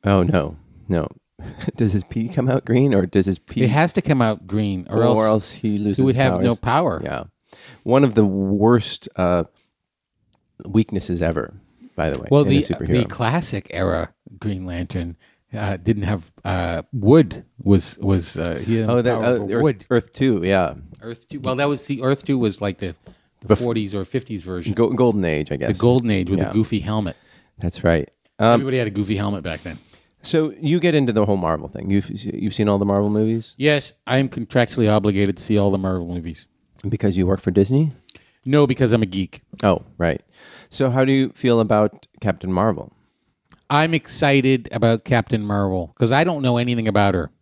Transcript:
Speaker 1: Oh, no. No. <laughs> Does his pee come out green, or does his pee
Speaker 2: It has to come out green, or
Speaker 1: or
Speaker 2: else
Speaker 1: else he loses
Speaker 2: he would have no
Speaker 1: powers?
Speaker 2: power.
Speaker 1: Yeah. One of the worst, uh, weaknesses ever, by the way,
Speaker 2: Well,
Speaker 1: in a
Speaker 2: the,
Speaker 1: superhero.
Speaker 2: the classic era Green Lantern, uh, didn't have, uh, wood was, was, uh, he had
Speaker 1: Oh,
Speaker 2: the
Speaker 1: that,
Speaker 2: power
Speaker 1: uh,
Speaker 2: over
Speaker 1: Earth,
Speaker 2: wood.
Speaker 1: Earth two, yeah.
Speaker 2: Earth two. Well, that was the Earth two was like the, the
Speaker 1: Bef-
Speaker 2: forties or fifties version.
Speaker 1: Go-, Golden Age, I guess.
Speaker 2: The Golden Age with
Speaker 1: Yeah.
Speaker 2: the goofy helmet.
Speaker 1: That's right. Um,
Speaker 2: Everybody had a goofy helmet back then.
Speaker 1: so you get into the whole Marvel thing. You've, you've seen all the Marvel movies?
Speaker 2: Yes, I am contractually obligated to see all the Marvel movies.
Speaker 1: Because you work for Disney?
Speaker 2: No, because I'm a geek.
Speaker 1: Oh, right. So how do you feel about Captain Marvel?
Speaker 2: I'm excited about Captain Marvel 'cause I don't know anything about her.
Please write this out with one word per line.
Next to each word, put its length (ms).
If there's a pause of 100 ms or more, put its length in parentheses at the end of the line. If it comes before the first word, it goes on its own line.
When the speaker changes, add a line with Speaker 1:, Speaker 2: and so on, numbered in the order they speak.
Speaker 1:
Oh, 200
no. 320 (320)
No. 200 (340)
<laughs> 360
Does 160
his 100
pee 240
come 220
out 160
green, 280
or 120
does 200
his 140
pee 240
Speaker 2:
It 60
has 240
to 80
come 200
out 240
green, 440
or 80
Speaker 1:
or 60
Speaker 2:
else 200
Speaker 1:
else 300
he 240
loses 220
Speaker 2:
he 40
would 140
have 240
no 140
Speaker 1:
powers? 40
Speaker 2:
power. 420
Speaker 1:
Yeah. 220 (600)
One 200
of 120
the 100
worst, 920
uh, 300 (1200)
weaknesses 560
ever, 320 (420)
by 140
the 100
way, 100
Speaker 2:
Well, 120
Speaker 1:
in 60
a 20 (100)
Speaker 2:
the, 20
Speaker 1:
superhero. 260
Speaker 2:
the 180
classic 640
era 440 (240)
Green 280
Lantern, 500 (380)
uh, 240
didn't 260
have, 260 (140)
uh, 380 (100)
wood 540 (120)
was, 420
was, 380
uh, 180 (100)
he 100
had 140
Speaker 1:
Oh, 80
Speaker 2:
the 60
Speaker 1:
that, 180
Speaker 2:
power 20
Speaker 1:
uh, 140
Speaker 2:
over 180
Speaker 1:
Earth, 80
Speaker 2:
wood. 260
Speaker 1:
Earth 240
two, 300
yeah. 300 (280)
Speaker 2:
Earth 280
two. 100
Well, 160
that 140
was 180
the 160
Earth 220
two 120
was 240
like 180
the, 160 (460)
the 140
Speaker 1:
Bef- 40
Speaker 2:
forties 360
or 80
fifties 400
version. 300
Speaker 1:
Go-, 160
Golden 340
Age, 300
I 20
guess. 220
Speaker 2:
The 20
Golden 320
Age 180
with 100
Speaker 1:
Yeah. 100
Speaker 2:
the 40
goofy 280
helmet. 340 (440)
Speaker 1:
That's 260
right. 240 (300)
Um, 160
Speaker 2:
Everybody 240
had 80
a 40
goofy 240
helmet 280
back 200
then. 160 (420)
Speaker 1:
so 380
you 220
get 120
into 200
the 120
whole 120
Marvel 320
thing. 200
You've, 200
you've 440
seen 140
all 100
the 80
Marvel 240
movies? 480
Speaker 2:
Yes, 360 (120)
I 120
am 100
contractually 640
obligated 460
to 60
see 140
all 140
the 60
Marvel 300
movies. 380 (420)
Speaker 1:
Because 300
you 100
work 140
for 100
Disney? 400 (540)
Speaker 2:
No, 220
because 260
I'm 100
a 20
geek. 360 (220)
Speaker 1:
Oh, 200 (140)
right. 240 (480)
So 200
how 160
do 60
you 240
feel 240
about 480 (140)
Captain 320
Marvel? 400 (760)
Speaker 2:
I'm 240
excited 800
about 340
Captain 400
Marvel 540
'cause 120
I 120
don't 180
know 160
anything 300
about 260
her. 160 (120)